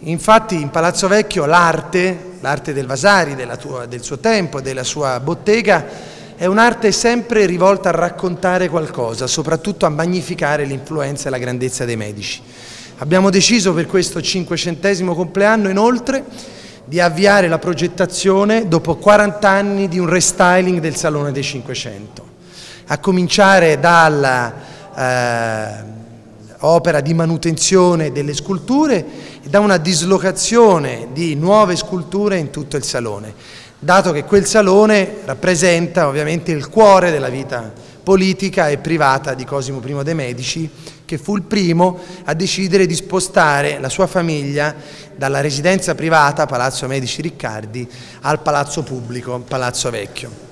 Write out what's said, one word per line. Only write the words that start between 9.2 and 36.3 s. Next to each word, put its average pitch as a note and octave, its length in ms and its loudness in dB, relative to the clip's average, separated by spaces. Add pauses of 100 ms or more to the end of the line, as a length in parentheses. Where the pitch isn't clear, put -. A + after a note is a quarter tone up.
soprattutto D#3+ 640 -2
a - 20 4
magnificare D#3 760 -2
l'influenza C#3 600 -6
e C3+ 40 -4
la B2+ 80 -4
grandezza B2 440 -6
dei A#2+ 140 -4
Medici. G#2 440 -10 (580)
Abbiamo F#3 320 2
deciso G3 420 2
per D#3 140 -2
questo F3 340 -2
cinquecentesimo F3+ 920 -4
compleanno, G3 520 0
inoltre, A#3+ 560 0 (640)
di D#3 140 -4
avviare F3+ 480 4
la E3 100 0
progettazione, F#3+ 1120 0
dopo D#3+ 300 0
quaranta G#3 520 4
anni, G3 380 0
di E3+ 100 -4
un F3+ 100 0
restyling F3+ 720 4
del D#3 160 -4
Salone D3 360 -2
dei C3+ 120 -4
Cinquecento, A2+ 880 -12 (540)
a D3 120 -2
cominciare F#3 800 4
dalla, C#3+ 720 4 (420)
eh, A#2 880 -2 (760)
opera E3 420 2
di D#3+ 140 -2
manutenzione E3 960 2
delle C#3+ 240 -4
sculture G#3+ 680 0 (400)
e - 60 -16
da F#3+ 100 4
una G#3 180 4
dislocazione F3 1300 2
di D#3+ 240 -2
nuove F#3 400 4
sculture F#3 640 -4
in D3 140 -4
tutto D3+ 260 -8
il C3 60 -6
Salone, G#2+ 500 -8 (460)
dato F3+ 320 2
che D3 120 -2
quel G3 220 2
Salone G#3 800 4
rappresenta E3+ 840 0
ovviamente D3+ 440 -4